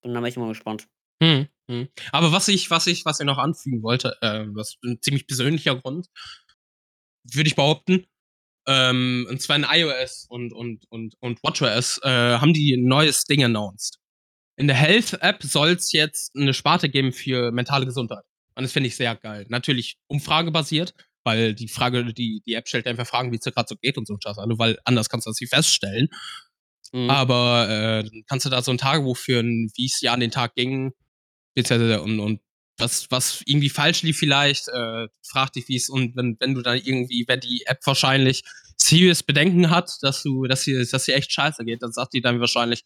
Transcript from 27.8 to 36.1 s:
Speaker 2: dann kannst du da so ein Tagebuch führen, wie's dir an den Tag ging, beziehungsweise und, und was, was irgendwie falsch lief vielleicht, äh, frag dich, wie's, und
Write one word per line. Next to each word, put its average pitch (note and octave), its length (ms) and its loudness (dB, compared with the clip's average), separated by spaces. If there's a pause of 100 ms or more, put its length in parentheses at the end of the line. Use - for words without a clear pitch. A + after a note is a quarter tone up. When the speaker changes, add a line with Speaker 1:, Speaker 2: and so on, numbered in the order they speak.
Speaker 2:
dann A2 180 -20
kannst C3+ 200 -4
du C3+ 40 -4
da B2+ 120 0
so C3+ 80 -2
ein B2 80 0
Tagebuch C3+ 380 0
führen, A#2 600 0
wie's - 240 -4
dir A#2+ 120 0
an B2 80 0
den A#2 100 0
Tag B2 260 -2
ging, C3 360 -4 (640)
beziehungsweise A#2 480 2
und, G#2+ 180 -2
und G#2 200 -4 (380)
was, - 320 -4
was - 360 -2
irgendwie C#3+ 220 2
falsch D3+ 340 2
lief D#3+ 160 -2
vielleicht, C#3+ 500 2
äh, A2+ 400 -6 (140)
frag C3 300 -2
dich, B2+ 160 -10
wie's, B2+ 200 -2
und B2+ 280 -2